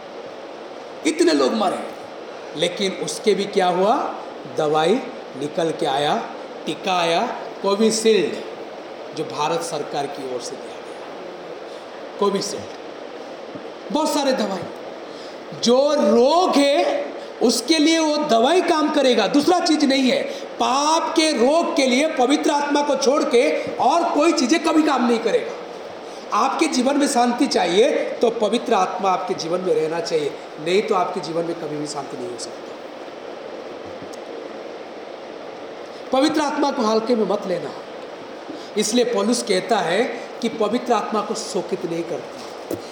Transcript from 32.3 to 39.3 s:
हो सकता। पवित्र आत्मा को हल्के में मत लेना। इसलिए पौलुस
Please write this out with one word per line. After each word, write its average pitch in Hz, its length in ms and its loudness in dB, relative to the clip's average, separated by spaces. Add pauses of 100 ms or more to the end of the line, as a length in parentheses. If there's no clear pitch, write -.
हो 120 80 -10
सकता। - 340 -10 (3500)
पवित्र 302 280 2
आत्मा 285 300 0
को 269 120 -2
हल्के 220 320 2
में 214 140 2
मत 196 180 -2
लेना। 160 240 -4 (1080)
इसलिए 220 280 2
पौलुस 208 380 0